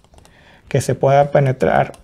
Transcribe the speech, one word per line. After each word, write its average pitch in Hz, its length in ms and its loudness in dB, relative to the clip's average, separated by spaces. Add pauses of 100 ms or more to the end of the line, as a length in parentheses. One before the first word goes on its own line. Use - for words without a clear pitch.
(680)
que 135 140 -2
se 131 140 -4
pueda 139 360 2
penetrar 135 640 0 (100)